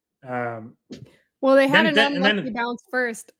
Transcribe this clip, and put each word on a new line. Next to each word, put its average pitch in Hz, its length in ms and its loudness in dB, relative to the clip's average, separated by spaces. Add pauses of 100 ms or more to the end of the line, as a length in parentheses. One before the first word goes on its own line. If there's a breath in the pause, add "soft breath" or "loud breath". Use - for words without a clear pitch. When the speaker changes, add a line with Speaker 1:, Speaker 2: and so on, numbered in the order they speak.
(260)
Speaker 1:
Um, 120 500 -8 (640 loud breath)
Speaker 2:
Well, 269 140 4
they 269 140 6
had - 160 4
Speaker 1:
then, - 20 4
Speaker 2:
an - 80 0
Speaker 1:
then, - 120 4
and 285 200 0
Speaker 2:
unlucky 208 180 0
Speaker 1:
then 254 100 -8
Speaker 2:
bounce 240 360 -6
first 247 500 -4